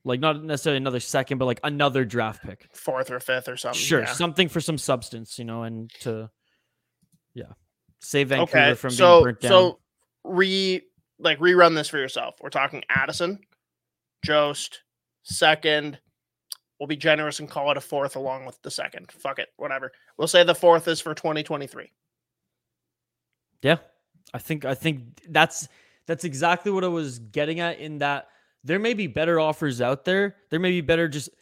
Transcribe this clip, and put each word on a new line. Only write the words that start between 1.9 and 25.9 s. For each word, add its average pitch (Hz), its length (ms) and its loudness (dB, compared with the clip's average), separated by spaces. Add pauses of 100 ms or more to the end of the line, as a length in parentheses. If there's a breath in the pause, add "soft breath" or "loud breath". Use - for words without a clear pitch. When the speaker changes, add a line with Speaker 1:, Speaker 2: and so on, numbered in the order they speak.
Speaker 1:
draft 110 380 -4
pick. - 300 -16
Speaker 2:
Fourth 131 380 -6
or 127 80 -8
fifth 127 280 -4
or 127 80 -8
something, 123 240 -6
Speaker 1:
Sure, 147 220 2
Speaker 2:
yeah. 127 120 -2
Speaker 1:
something 170 360 0
for 170 100 -4
some 151 200 -4
substance, 120 580 -4
you 120 80 -10
know, 113 160 -8
and 113 280 -10 (120)
to, 110 280 -8 (1040)
yeah, - 180 -18 (480)
save 143 280 -2
Vancouver 156 300 0
Speaker 2:
Okay, 147 140 6
Speaker 1:
from 131 180 -6
Speaker 2:
so, 175 260 10
Speaker 1:
being 160 80 10
burnt 120 160 -2
down. 123 100 2
Speaker 2:
so 185 280 6 (440)
re-, 190 580 0 (380)
like, 156 180 0
rerun 175 380 6
this 151 120 -4
for 156 120 -6
yourself. 131 420 -6
We're 139 80 -12
talking 139 400 -4
Addison, 151 520 -2 (840)
Jost, 147 560 0 (400)
second. 151 800 0 (800)
We'll 143 60 -10
be 147 100 -6
generous 151 440 0
and 151 100 -14
call 147 220 -2
it 143 60 0
a 139 40 -10
fourth 139 340 -4
along 131 300 -8
with - 160 -18
the 135 80 -12
second. 120 420 -10
Fuck - 280 -10
it, - 80 -8 (100)
whatever. 131 340 -8 (240 soft breath)
We'll 151 120 -2
say 175 160 8
the 170 100 4
fourth 165 340 6
is 160 140 0
for 156 140 -6
twenty 156 260 -4
twenty-three. 143 500 -10 (1700)
Speaker 1:
Yeah, 156 160 2 (560)
I 170 40 -8
think, 151 280 -8
I 131 100 -2
think 131 540 -6
that's, 165 380 2 (380 soft breath)